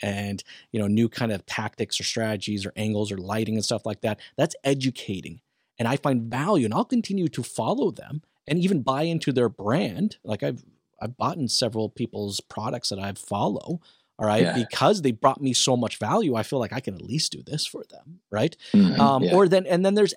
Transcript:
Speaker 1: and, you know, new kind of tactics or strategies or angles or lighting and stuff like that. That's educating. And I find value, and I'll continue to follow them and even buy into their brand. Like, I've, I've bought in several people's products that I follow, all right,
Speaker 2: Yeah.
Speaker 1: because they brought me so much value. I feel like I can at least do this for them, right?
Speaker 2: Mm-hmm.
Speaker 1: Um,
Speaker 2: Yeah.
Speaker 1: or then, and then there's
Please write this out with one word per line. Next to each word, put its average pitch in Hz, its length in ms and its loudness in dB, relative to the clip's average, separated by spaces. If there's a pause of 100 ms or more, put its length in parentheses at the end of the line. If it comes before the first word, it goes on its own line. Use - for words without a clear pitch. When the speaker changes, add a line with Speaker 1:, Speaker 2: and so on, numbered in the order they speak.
Speaker 1:
and, 101 420 -4 (300)
you 110 80 -2
know, 101 80 0
new 110 200 4
kind 117 220 -2
of 98 160 -6
tactics - 540 -4
or - 20 -6
strategies 104 640 -4
or - 80 -8
angles 107 380 -2
or 95 60 -6
lighting 107 360 -2
and 107 100 -2
stuff 113 220 -4
like 107 140 -6
that. 107 180 -2 (180)
That's 160 280 0
educating. 127 800 -2 (360)
And 117 80 -2
I 131 100 0
find 131 320 0
value, 139 360 2
and 107 100 0
I'll 202 100 0
continue 196 440 -2
to 131 160 -6
follow 175 480 -2
them - 300 -12 (260)
and 151 100 2
even 175 240 2
buy 135 220 0
into 165 280 0
their 123 160 4
brand. 104 760 0
Like, 107 180 -4
I've, 139 220 -4 (360)
I've 113 160 -8
bought 143 200 -2
in 143 100 -2
several 110 420 0
people's 104 520 -6
products 120 480 -6
that 98 100 -6
I 98 140 -6
follow, - 680 -4 (380)
all 110 100 0
right, 110 140 4
Speaker 2:
Yeah. - 120 4
Speaker 1:
because 135 480 2
they 135 80 2
brought 131 300 2
me 135 120 0
so 127 240 2
much 117 220 -2
value. 151 380 0
I 110 60 0
feel 139 180 -4
like 107 120 -4
I - 80 -6
can 98 140 -6
at 82 80 -12
least 127 300 -4
do - 100 -12
this - 240 -6
for - 220 -12
them, - 320 -20 (100)
right? 127 260 0 (160)
Speaker 2:
Mm-hmm. 180 280 6
Speaker 1:
Um, 139 240 6
Speaker 2:
Yeah. 175 100 4
Speaker 1:
or 190 140 8
then, 185 180 4
and 175 180 2
then 196 100 4
there's 202 220 4